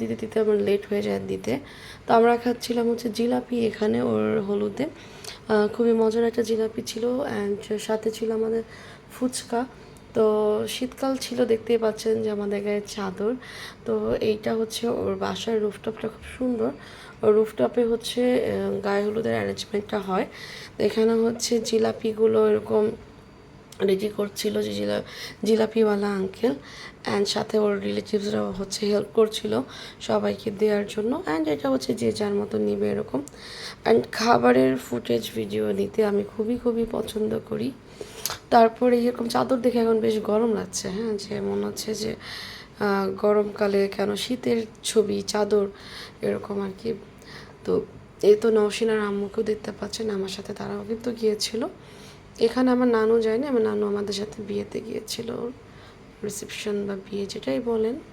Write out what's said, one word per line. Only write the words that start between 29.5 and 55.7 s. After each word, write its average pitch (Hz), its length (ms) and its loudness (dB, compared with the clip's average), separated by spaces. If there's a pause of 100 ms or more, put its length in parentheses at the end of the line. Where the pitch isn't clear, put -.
সবাইকে 208 500 0
দেওয়ার 208 360 2
জন্য। 233 360 -2 (120)
And 320 100 0 (100)
এটা 277 180 -2
হচ্ছে 254 220 0
যে 226 180 0
যার 208 220 0
মতো 208 240 -2
নিবে 208 320 0
এরকম। 214 300 -2 (640)
And 233 160 6 (120)
খাবারের 233 640 6
ফুটেজ 117 580 -2
ভিডিও 202 380 0
নিতে 196 320 0
আমি 202 180 2 (140)
খুবই 226 260 0
খুবই 233 280 2
পছন্দ 220 480 -2 (100)
করি। 220 220 -2 (800)
তারপরে 233 480 6
এরকম 240 300 0
চাদর 247 360 2
দেখে 240 140 4
এখন 226 220 4
বেশ 220 200 2
গরম 214 340 2
লাগছে, 185 340 -4
হ্যাঁ, 214 240 -4 (100)
যে 202 180 -6
মনে 202 260 -2
হচ্ছে 208 280 -6
যে, 214 160 -4 (680)
আহ, 196 260 2 (160)
গরমকালে 208 580 2 (160)
কেন 202 200 0
শীতের 240 420 0 (260)
ছবি, 202 420 2
চাদর 208 400 2 (560)
এরকম 202 380 -4
আর 196 180 -4
কি। 226 120 -4 (760)
তো - 80 0 (500)
এই 208 140 8
তো 226 140 2
নওশিন 220 400 2
আর 214 100 2
আম্মুকেও 202 420 -2
দেখতে 214 360 -4
পাচ্ছেন 208 320 -6
আমার 190 260 -4
সাথে, 202 180 -10
তারাও 202 340 -8
কিন্তু 226 200 -6 (120)
গিয়েছিল। 220 420 0 (760)
এখানে 254 320 4
আমার 247 180 4
নানু 220 320 4
যায়নি, 220 260 0
আমার 247 160 2
নানু 208 240 0
আমাদের 202 280 -2
সাথে 208 340 -8
বিয়েতে 202 320 -4
গিয়েছিল, - 480 -8 (960)